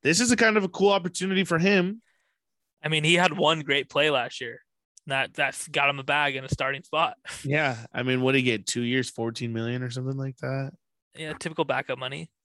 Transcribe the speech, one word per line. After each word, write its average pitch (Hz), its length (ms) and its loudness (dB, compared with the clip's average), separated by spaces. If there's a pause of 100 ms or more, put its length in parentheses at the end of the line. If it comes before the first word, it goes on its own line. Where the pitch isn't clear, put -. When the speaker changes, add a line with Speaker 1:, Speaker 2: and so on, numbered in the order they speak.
Speaker 1:
This 165 160 4
is 240 120 4
a 247 40 6
kind 220 220 4
of 202 80 2
a 180 40 -2
cool 196 220 4
opportunity 190 540 0
for 170 140 0
him. 196 420 2 (800)
Speaker 2:
I 156 60 -4
mean, 156 160 0
he 165 80 6
had 175 240 4
one 156 240 2
great 139 280 -2
play 151 200 2
last 123 320 -2
year. 123 180 -12 (480)
That, 135 260 -2
that's 139 360 -2
got 143 200 2
him 139 100 -4
a 131 40 -10
bag 143 320 0
in 131 80 -8
a 131 60 -14
starting 135 340 -4
spot. 156 320 0 (140)
<laughs> - 160 -14
Speaker 1:
Yeah. 139 320 0 (160)
I 127 100 -4
mean, 127 180 0
what 131 120 4
did 135 60 6
he 127 40 0
get? 110 220 0
Two - 160 -4
years, 120 280 -2
fourteen 117 440 -6
million 117 300 -4
or 123 60 -6
something 127 280 -6
like 135 200 -8
that? 135 340 -6 (440)
Speaker 2:
Yeah, 156 180 -10
typical 160 300 -4
backup 131 360 -2
money. 139 300 -10 (160)